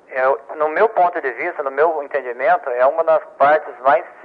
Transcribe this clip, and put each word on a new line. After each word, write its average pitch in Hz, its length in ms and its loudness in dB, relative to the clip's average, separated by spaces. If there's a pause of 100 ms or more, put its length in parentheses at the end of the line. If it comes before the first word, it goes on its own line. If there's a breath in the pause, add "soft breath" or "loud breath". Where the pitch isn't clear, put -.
é, 131 480 -2
no 156 120 0
meu 175 200 2
ponto 220 320 0
de 135 120 -4
vista, 151 300 -6
no 135 80 -4
meu 147 320 0
entendimento, 135 680 -2
é 123 160 2
uma 160 180 0
das 160 180 2 (140)
partes 143 440 2
mais 143 240 2 (200)